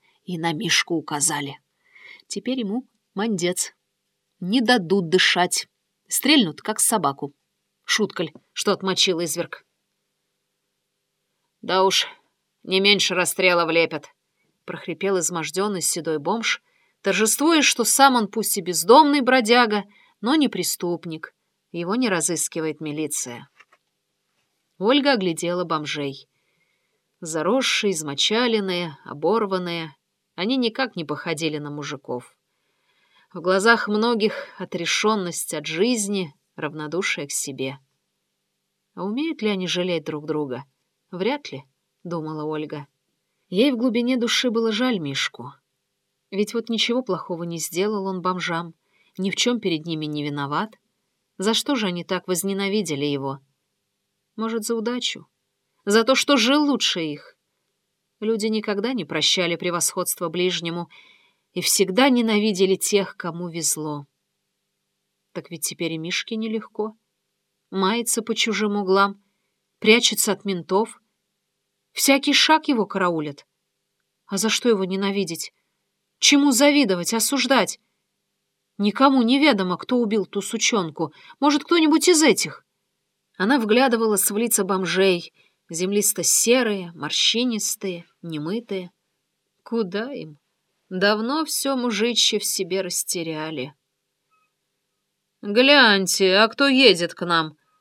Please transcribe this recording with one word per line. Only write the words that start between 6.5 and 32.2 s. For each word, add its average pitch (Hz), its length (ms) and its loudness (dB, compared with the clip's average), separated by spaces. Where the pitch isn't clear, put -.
как 214 200 -4
собаку. 143 520 0
Шутка - 380 -2
ль, 151 100 -8
что - 220 0
отмочил 180 500 0
изверг». 165 420 -6
«Да 190 240 2
уж, - 220 2
не 190 180 2
меньше 196 340 4
расстрела 175 500 2
влепят», 160 440 0
прохрипел 185 540 -4
измождённый 175 640 -4
седой 156 360 -2
бомж, 196 440 -2
торжествуя, 220 600 2
что 240 240 2
сам 277 300 6
он 220 120 0
пусть - 300 -4
и 196 40 -2
бездомный 247 600 6
бродяга, 233 640 4
но 240 160 0
не 294 140 4
преступник. 170 840 -6
Его 170 240 -4
не 247 140 0
разыскивает 160 720 -2
милиция. 147 640 -8
Ольга 277 280 4
оглядела 180 520 -2
бомжей. 147 640 -6
Заросшие, 180 720 0
измочаленные, 180 1120 -2
оборванные, 170 880 -2
они 220 240 -2
никак 247 380 -2
не 165 100 -6
походили 151 540 -4
на 147 100 -10
мужиков. 143 680 -10